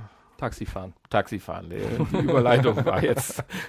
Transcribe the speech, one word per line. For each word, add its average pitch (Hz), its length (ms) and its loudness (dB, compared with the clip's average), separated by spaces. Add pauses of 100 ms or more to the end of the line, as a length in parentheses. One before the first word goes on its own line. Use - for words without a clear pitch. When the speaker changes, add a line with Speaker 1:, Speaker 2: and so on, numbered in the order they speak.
(360)
Speaker 1:
Taxifahren. 95 580 -8 (160)
Speaker 2:
Taxifahren. 90 600 -2
Die, 92 60 -10 (360)
die - 120 0
Überleitung 123 600 4
war - 180 2
jetzt, - 380 0 (280)